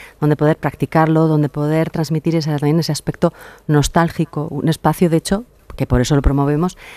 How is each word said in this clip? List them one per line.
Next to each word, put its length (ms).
donde 160
poder 220
practicarlo, 680
donde 200
poder 440
transmitir 440
ese, 140
también 300
ese 120
aspecto 420
nostálgico, 840
un 180
espacio, 440
de 60
hecho, 260
que 100
por 160
eso 140
lo 80
promovemos, 520